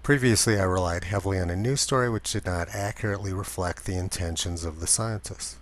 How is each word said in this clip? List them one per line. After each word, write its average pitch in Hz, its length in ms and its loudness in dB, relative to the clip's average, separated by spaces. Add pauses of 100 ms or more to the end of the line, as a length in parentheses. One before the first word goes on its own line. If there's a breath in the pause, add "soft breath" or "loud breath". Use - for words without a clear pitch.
Previously, 120 580 6
I 95 40 4
relied 90 400 2
heavily 95 360 0
on 87 80 0
a 87 80 -2
news 127 240 0
story 123 300 2
which 107 200 -2
did 107 140 -2
not 87 300 -2
accurately 101 580 -2
reflect 92 540 -4
the 95 100 -2
intentions 85 680 -4
of 80 140 -8
the 80 60 -4
scientists. - 760 -4